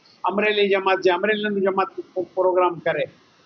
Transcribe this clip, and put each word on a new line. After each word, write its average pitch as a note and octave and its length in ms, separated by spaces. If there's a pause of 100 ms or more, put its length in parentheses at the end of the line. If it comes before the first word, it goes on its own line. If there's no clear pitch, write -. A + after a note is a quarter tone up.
(240)
અમરેલી G#3 460
જમાત F#3+ 320
છે, F#3 80
અમરેલીનું G#3 520
જમાત F#3+ 260
પ્રો-, F3 480
પ્રોગ્રામ F3+ 440
કરે, D#3 240 (420)